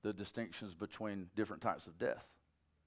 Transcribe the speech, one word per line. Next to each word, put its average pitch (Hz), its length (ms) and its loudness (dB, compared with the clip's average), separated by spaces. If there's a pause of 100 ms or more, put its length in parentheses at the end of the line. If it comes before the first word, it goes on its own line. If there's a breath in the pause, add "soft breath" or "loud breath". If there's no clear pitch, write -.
the 104 100 2
distinctions 98 600 -4
between 101 600 -2
different 104 260 2
types 95 260 2
of 82 120 -14
death. - 260 2 (640)